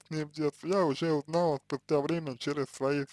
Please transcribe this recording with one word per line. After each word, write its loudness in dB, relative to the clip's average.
с -16
ней -4
в -14
детстве. -2
Я 4
уже 2
узнала 2
спустя 0
время -2
через -2
свои 0